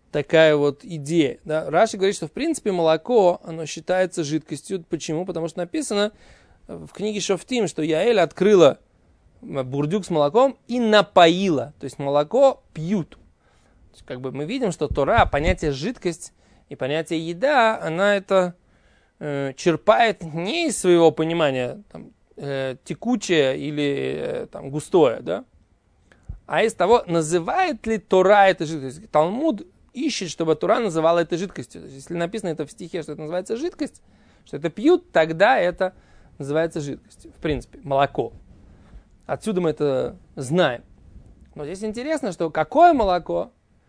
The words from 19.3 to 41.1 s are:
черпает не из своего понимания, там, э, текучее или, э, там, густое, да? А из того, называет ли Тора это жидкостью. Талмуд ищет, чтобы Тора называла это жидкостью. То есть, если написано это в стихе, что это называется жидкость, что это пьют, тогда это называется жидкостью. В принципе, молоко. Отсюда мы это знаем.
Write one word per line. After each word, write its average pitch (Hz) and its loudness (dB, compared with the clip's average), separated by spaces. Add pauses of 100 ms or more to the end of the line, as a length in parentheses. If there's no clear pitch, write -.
черпает 214 2
не 185 -4
из 240 -4
своего 170 6
понимания, 151 -2
там, - -18 (240)
э, 135 -8
текучее 165 0
или, 143 -4
э, 135 -6
там, - -14
густое, 143 4
да? 196 -8 (1000)
А 156 0
из 220 -2
того, 214 2
называет 180 -2
ли 220 -2
Тора 196 6
это 175 2
жидкостью. 147 -10
Талмуд 208 0 (280)
ищет, 247 -4
чтобы 160 0
Тора 190 2
называла 170 2
это 165 -2
жидкостью. 170 -10
То - -18
есть, 139 -18
если 139 -12
написано 180 -6
это 156 -6
в - -14
стихе, 170 -10
что 151 -12
это 156 -12
называется 180 -8
жидкость, 294 -8 (440)
что 147 -12
это 156 -6
пьют, 320 0
тогда 165 2
это 180 -2 (440)
называется 156 -4
жидкостью. - -12
В - -20
принципе, 147 -6
молоко. 139 -2 (920)
Отсюда 180 -4
мы 165 0
это 139 -2 (180)
знаем. 139 0 (720)